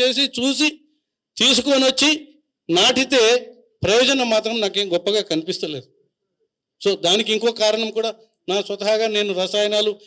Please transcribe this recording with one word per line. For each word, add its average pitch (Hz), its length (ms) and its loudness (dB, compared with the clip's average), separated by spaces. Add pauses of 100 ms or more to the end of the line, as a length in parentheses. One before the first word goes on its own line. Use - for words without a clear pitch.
చేసి, 254 220 2 (160)
చూసి, 277 300 2 (720)
తీసుకొని 262 480 2
వచ్చి 269 200 2 (680)
నాటితే 247 440 2 (640)
ప్రయోజనం 247 500 2
మాత్రం 220 300 -2
నాకేం 196 300 -2
గొప్పగా 202 260 0 (100)
కనిపిస్తలేదు. 160 560 -6 (960)
So 202 60 2 (160)
దానికి 214 300 0
ఇంకో 226 160 0 (120)
కారణం 220 360 0
కూడా, 220 120 -2 (380)
నా 139 80 0 (100)
స్వతహాగా 214 480 -2
నేను 208 240 0
రసాయనాలు 208 520 0 (160)